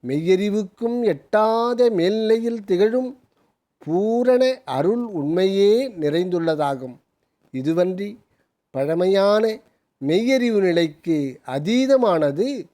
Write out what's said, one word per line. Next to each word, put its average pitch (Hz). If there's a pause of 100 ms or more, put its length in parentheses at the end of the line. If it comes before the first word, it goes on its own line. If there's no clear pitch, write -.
மெய்யறிவுக்கும் 196
எட்டாத 226
மேல்நிலையில் 220
திகழும் 226 (600)
பூரண 240
அருள் 170
உண்மையே 196
நிறைந்துள்ளதாகும். 151 (500)
இதுவன்றி 180 (520)
பழமையான 196 (400)
மெய்யறிவு 226
நிலைக்கு 165
அதீதமானது 202